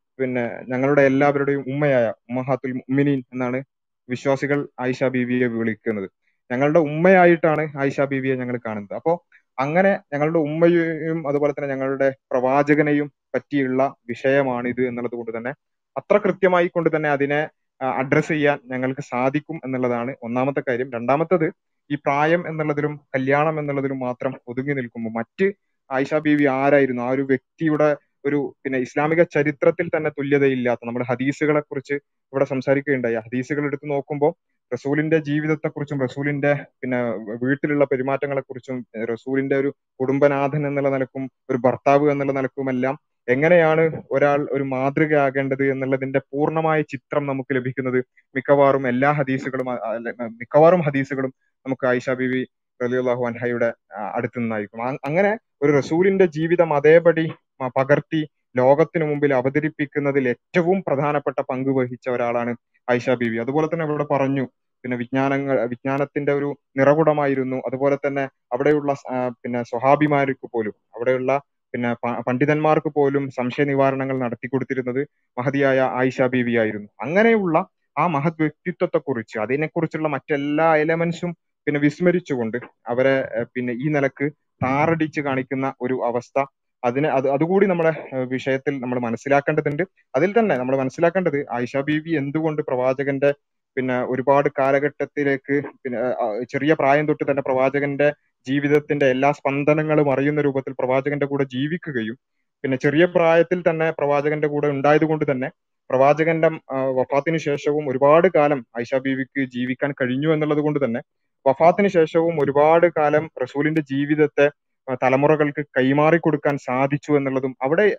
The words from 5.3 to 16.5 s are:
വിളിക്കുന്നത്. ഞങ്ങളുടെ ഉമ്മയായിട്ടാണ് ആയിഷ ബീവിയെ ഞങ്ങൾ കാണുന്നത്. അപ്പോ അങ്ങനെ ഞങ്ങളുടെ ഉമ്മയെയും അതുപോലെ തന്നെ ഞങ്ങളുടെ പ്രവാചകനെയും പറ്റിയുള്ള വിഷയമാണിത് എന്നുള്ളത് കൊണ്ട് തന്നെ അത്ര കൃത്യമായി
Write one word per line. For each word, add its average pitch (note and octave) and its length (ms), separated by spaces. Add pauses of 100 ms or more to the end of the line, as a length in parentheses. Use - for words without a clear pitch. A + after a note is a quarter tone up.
വിളിക്കുന്നത്. A2+ 640 (400)
ഞങ്ങളുടെ C#3+ 280
ഉമ്മയായിട്ടാണ് D#3+ 1000
ആയിഷ C#3 220
ബീവിയെ C3+ 340
ഞങ്ങൾ B2 320
കാണുന്നത്. G#2 280
അപ്പോ D#3+ 320 (320)
അങ്ങനെ F3 400 (140)
ഞങ്ങളുടെ D#3 260
ഉമ്മയെയും D#3+ 920
അതുപോലെ C#3+ 240
തന്നെ C#3+ 160
ഞങ്ങളുടെ C3+ 460 (160)
പ്രവാചകനെയും D3 840 (220)
പറ്റിയുള്ള C3+ 600 (140)
വിഷയമാണിത് B2 800
എന്നുള്ളത് A#2+ 260
കൊണ്ട് A#2 220
തന്നെ A#2 140 (460)
അത്ര G3 220
കൃത്യമായി F3+ 500